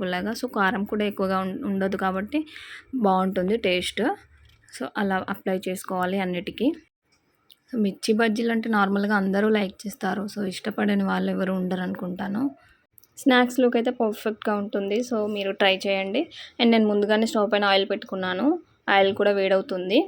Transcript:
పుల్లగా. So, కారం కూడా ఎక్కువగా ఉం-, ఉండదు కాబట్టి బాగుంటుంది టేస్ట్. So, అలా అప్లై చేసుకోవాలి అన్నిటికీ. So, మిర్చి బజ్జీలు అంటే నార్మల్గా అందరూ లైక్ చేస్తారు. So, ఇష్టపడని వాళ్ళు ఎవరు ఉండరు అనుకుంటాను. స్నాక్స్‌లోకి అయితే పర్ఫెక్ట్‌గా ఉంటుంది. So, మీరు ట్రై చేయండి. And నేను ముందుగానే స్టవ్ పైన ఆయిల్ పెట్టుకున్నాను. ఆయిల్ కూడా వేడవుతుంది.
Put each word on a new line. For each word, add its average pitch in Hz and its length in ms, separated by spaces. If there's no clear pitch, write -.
పుల్లగా. 180 380
So, 247 180
కారం 196 320
కూడా 208 220
ఎక్కువగా 190 320
ఉం-, 185 140
ఉండదు 190 340
కాబట్టి 196 360
బాగుంటుంది 190 500
టేస్ట్. 180 380
So, - 80
అలా 190 180
అప్లై 190 320
చేసుకోవాలి 185 600
అన్నిటికీ. 180 420
So, 254 60
మిర్చి 196 240
బజ్జీలు 233 380
అంటే 226 100
నార్మల్గా 202 460
అందరూ 196 240
లైక్ 190 240
చేస్తారు. 196 420
So, 208 40
ఇష్టపడని 208 580
వాళ్ళు 185 240
ఎవరు 190 240
ఉండరు 180 280
అనుకుంటాను. 196 540
స్నాక్స్‌లోకి 247 580
అయితే 247 120
పర్ఫెక్ట్‌గా 220 580
ఉంటుంది. 202 380
So, 240 80
మీరు 196 180
ట్రై 196 120
చేయండి. 196 360
And 240 140
నేను 220 180
ముందుగానే 208 400
స్టవ్ 208 220
పైన 208 180
ఆయిల్ 196 180
పెట్టుకున్నాను. 190 560
ఆయిల్ 196 260
కూడా 202 200
వేడవుతుంది. 190 580